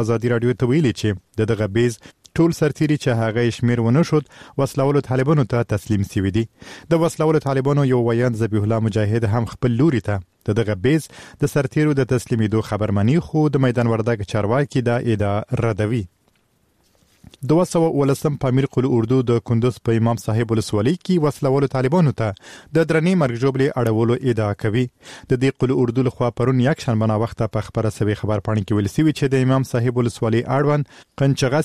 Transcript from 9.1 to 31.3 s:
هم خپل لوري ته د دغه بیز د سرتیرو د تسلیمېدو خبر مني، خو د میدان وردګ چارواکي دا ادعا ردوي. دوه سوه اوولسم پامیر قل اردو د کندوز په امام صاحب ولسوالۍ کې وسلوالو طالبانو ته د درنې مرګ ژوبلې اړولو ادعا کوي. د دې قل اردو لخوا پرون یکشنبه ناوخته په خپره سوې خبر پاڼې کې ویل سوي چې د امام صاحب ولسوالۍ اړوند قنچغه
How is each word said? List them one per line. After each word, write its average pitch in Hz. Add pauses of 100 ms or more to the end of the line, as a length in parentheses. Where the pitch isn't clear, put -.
هم 117 (100)
خپل 120
لوري 143
ته 101 (300)
د 104
دغه 104 (120)
بیز 151 (340)
د 143
سرتیرو 151
د 123
تسلیمېدو 110
خبر 104
مني، 120 (100)
خو 151
د 135
میدان 120
وردګ 110
چارواکي 117
دا 120 (160)
ادعا 101 (260)
ردوي. 107 (1400)
دوه 156
سوه 165
اوولسم 143
پامیر 131
قل 127
اردو 120
د 117
کندوز 117
په 113
امام 117
صاحب 113
ولسوالۍ 110 (120)
کې 175
وسلوالو 139
طالبانو 135
ته 110 (460)
د 160
درنې 165
مرګ 117
ژوبلې 135 (120)
اړولو 113 (160)
ادعا 107 (100)
کوي. 117 (460)
د 127
دې 135
قل 127
اردو 123
لخوا 120
پرون 123
یکشنبه 113
ناوخته 110
په 104
خپره 113
سوې 104
خبر 101
پاڼې 110
کې -
ویل 104
سوي 156
چې 135
د 131
امام 135
صاحب 123
ولسوالۍ 117 (140)
اړوند 147 (340)
قنچغه 139